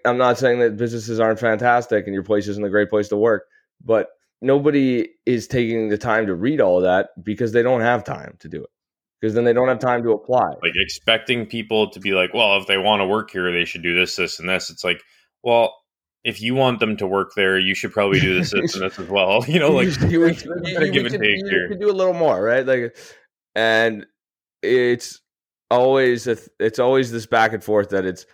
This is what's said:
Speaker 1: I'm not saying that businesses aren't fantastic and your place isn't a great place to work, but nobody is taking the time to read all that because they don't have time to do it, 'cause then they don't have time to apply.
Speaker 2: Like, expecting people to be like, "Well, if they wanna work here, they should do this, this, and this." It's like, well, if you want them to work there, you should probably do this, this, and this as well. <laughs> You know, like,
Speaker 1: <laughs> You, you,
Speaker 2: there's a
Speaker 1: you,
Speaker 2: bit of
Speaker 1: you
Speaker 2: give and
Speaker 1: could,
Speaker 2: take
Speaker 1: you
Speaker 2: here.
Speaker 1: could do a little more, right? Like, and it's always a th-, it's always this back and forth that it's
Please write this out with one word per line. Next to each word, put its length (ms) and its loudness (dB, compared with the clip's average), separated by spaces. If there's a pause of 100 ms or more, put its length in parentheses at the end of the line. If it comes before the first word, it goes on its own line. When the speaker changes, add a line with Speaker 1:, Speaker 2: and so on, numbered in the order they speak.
Speaker 1:
I'm 120 2
not 200 4
saying 220 2
that 180 2
businesses 420 -4
aren't 200 2
fantastic 640 2
and 80 -8
your 100 -4
place 240 0
isn't 160 -6
a 60 -4
great 200 2
place 200 0
to 80 -2
work, 300 2 (360)
but 260 0 (320)
nobody 680 2 (160)
is 220 -2
taking 420 -2
the 80 0
time 300 0
to 60 -2
read 280 0
all 200 4
that 280 2 (120)
because 300 -4
they 100 4
don't 200 2
have 240 0
time 340 -12
to 80 -20
do 160 -12
it, 60 -18 (520)
'cause 120 -2
then 100 2
they 80 4
don't 160 4
have 120 0
time 240 0
to 100 2
apply. 340 0 (160)
Speaker 2:
Like, 120 -2
expecting 680 -2
people 440 -2
to 100 -18
be 120 -4
like, 220 0
"Well, 240 0
if 100 -6
they 100 0
wanna 280 2
work 260 -2
here, 200 -2
they 140 0
should 180 -12
do 100 -2
this, 220 0
this, 240 -6
and 80 -10
this." 220 -4
It's 160 -16
like, 160 -4 (420)
well, 320 2 (480)
if 180 -6
you 140 -4
want 240 0
them 180 0
to 100 -4
work 280 -2
there, 240 2
you 160 0
should 160 -8
probably 300 2
do 160 0
this, 140 -2
this, 240 -2
and 80 -6
this 140 -6
as 120 -12
well. 340 2
<laughs> 40 -8
You 120 2
know, 120 2
like, 160 2
Speaker 1:
<laughs> 160 -4
You, 40 2
you, 120 2
Speaker 2:
there's 260 0
a 20 -14
Speaker 1:
you, 140 -8
Speaker 2:
bit 220 -8
of 40 0
Speaker 1:
you 60 -4
Speaker 2:
give 120 0
and 60 -4
Speaker 1:
could, 100 -4
Speaker 2:
take 160 2
Speaker 1:
you 120 -8
Speaker 2:
here. 180 0
Speaker 1:
could 140 0
do 100 2
a 0 -
little 220 0
more, 280 0
right? 240 0
Like, 300 -2 (600)
and 500 2 (560)
it's 580 0 (500)
always 580 2
a 80 -2
th-, 140 -20 (100)
it's 200 -2
always 320 2
this 140 -8
back 260 2
and 120 -8
forth 260 0
that 160 -2
it's 280 -8